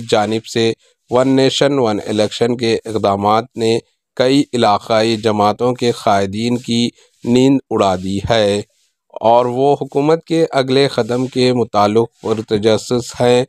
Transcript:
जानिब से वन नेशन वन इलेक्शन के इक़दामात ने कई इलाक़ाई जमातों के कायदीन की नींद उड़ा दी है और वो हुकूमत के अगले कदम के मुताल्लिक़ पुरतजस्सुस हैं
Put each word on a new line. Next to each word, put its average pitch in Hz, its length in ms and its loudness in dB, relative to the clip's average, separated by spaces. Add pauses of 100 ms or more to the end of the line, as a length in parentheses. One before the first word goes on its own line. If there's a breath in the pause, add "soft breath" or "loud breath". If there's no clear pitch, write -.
जानिब 110 420 0
से 113 260 -2 (360)
वन 127 200 2
नेशन 135 480 2
वन 107 300 0
इलेक्शन 110 480 -2
के 113 200 -2
इक़दामात 104 800 -2
ने 113 240 0 (360)
कई 135 380 2
इलाक़ाई 113 640 0
जमातों 107 560 0
के 120 200 -2
कायदीन 104 640 -2
की 120 280 -2 (380 soft breath)
नींद 127 360 4 (100)
उड़ा 101 280 2
दी 95 260 -6
है 104 400 0 (580)
और 120 260 4
वो 135 260 0
हुकूमत 147 540 -2
के 165 140 0 (120)
अगले 135 340 2
कदम 123 380 -4
के 127 280 0
मुताल्लिक़ 110 520 0 (160)
पुरतजस्सुस 110 920 -2
हैं 123 340 2